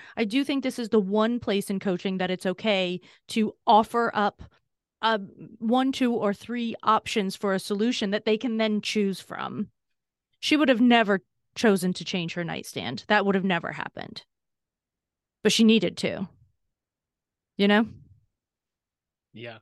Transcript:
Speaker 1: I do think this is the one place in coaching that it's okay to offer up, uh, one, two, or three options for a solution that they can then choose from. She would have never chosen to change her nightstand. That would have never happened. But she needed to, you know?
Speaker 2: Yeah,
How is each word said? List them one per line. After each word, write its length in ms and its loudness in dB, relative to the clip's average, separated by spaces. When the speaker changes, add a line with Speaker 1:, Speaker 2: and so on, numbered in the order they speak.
Speaker 1:
I 120 -2
do 180 0
think 180 -4
this 160 -4
is 120 -6
the 100 4
one 400 0
place 300 -2
in 100 -4
coaching 380 -4
that 120 -2
it's 140 -6
okay 560 -2
to 260 -2
offer 460 4
up, 300 -2
uh, 200 0
one, 320 0
two, 220 0
or 220 0
three 480 -8
options 520 0
for 200 -2
a 40 0
solution 520 -2
that 160 -2
they 100 2
can 220 -4
then 240 0
choose 380 -2
from. 480 -8
She 200 2
would 100 4
have 140 4
never 400 4
chosen 360 2
to 120 -8
change 300 -6
her 100 -6
nightstand. 640 -8
That 180 2
would 80 2
have 100 0
never 280 -2
happened. 500 -12
But 80 4
she 140 4
needed 340 4
to, 300 -6
you 100 2
know? 200 6
Speaker 2:
Yeah, 300 -16